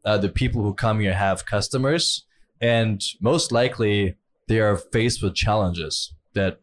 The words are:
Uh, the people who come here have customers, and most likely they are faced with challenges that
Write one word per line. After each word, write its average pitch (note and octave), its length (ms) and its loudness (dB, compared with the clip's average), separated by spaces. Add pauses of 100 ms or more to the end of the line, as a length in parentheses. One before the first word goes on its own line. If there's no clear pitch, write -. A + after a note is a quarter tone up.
Uh, G#2+ 140 2
the G2 120 0
people A#2+ 340 0
who G2+ 100 0
come G#2+ 260 0
here F#2+ 140 2
have F#2+ 320 0
customers, C3+ 800 -2 (340)
and A2+ 420 2 (200)
most C3+ 320 2
likely G#2 600 2 (320)
they A2 120 2
are G#2 180 4
faced A#2+ 440 -2
with F#2+ 140 -2
challenges F2 800 -2 (200)
that F#2+ 300 -2